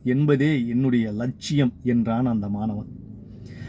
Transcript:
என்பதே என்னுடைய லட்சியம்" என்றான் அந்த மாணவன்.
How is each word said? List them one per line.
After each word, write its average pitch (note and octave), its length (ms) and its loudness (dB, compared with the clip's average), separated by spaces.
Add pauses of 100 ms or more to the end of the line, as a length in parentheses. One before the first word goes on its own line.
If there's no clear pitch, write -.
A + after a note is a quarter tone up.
என்பதே C#3 640 4
என்னுடைய A#2+ 460 2
லட்சியம்" B2+ 600 0 (100)
என்றான் A#2+ 440 2
அந்த G#2+ 220 0
மாணவன். G#2 560 -6 (640)